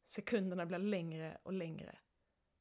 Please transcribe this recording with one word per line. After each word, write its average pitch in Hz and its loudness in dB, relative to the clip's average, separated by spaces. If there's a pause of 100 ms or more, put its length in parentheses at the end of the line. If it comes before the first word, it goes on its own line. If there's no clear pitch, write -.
Sekunderna 185 2
blir 170 0
längre 165 0
och - -4
längre. 165 -2 (640)